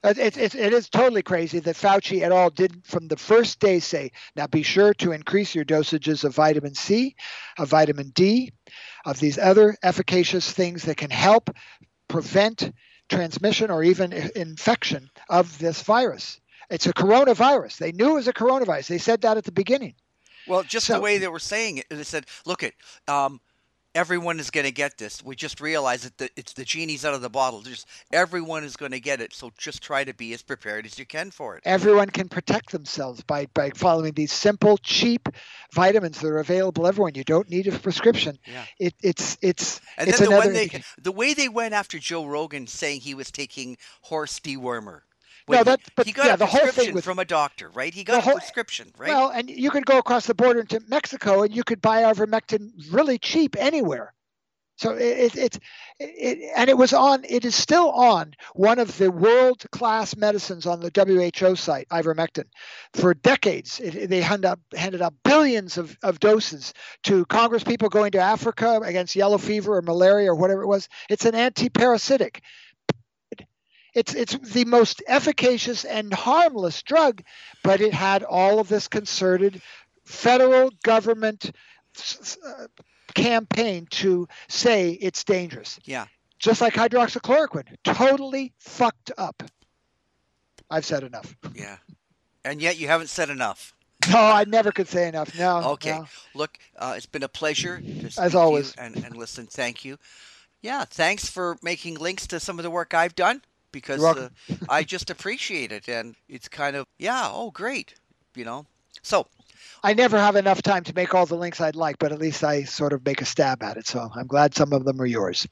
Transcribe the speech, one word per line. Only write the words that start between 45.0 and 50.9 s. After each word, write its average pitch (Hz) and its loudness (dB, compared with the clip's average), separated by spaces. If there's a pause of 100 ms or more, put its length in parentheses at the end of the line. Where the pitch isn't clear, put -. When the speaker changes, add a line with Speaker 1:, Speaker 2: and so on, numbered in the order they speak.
Speaker 1:
No, 254 4
Speaker 2:
When 226 6
Speaker 1:
that, 254 4
Speaker 2:
he, - -20
Speaker 1:
but 233 2
Speaker 2:
he 220 -10
got 277 2
Speaker 1:
yeah, 220 6
Speaker 2:
a - 2
Speaker 1:
the 185 2
whole 262 2
thing 302 6
Speaker 2:
prescription 247 0
Speaker 1:
with 180 -4
Speaker 2:
from 180 -6
a 185 -4
doctor, 147 -4
right? 131 -8
He 190 -14
got 202 -2
Speaker 1:
the 247 4
Speaker 2:
a - 4
Speaker 1:
whole 262 4
Speaker 2:
prescription, - -8
right? - -8
Speaker 1:
Well, 269 2
and 247 -8
you 262 -2
could 277 0
go 269 6
across 240 0
the 233 0
border 240 4
into 220 -6
Mexico 214 0